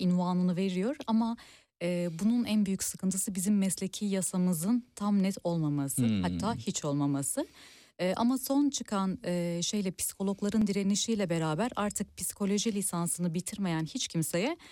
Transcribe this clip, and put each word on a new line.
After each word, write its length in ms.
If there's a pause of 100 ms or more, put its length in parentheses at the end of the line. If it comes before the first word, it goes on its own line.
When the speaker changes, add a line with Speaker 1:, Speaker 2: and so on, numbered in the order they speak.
Speaker 1:
unvanını 540
veriyor 400 (120)
ama, 300 (460)
e, 260 (100)
bunun 260
en 200
büyük 180
sıkıntısı 520
bizim 220
mesleki 480
yasamızın 800 (100)
tam 280
net 200
olmaması, 580
Speaker 2:
Hmm. 200
Speaker 1:
hatta 340
hiç 300
olmaması. 640 (520)
E, 140
ama 240
son 320
çıkan, 560
e, 380
şeyle, 280
psikologların 760
direnişiyle 640
beraber 460
artık 420
psikoloji 560
lisansını 600
bitirmeyen 520
hiç 220
kimseye 500 (140)